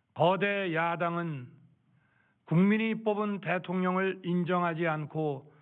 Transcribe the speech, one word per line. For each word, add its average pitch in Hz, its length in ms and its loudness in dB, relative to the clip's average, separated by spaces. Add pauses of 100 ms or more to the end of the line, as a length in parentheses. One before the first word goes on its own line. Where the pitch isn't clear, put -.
(140)
거대 190 600 2
야당은 170 720 -2 (1000)
국민이 220 580 4
뽑은 208 380 0
대통령을 185 840 -2
인정하지 175 640 0
않고 151 720 -4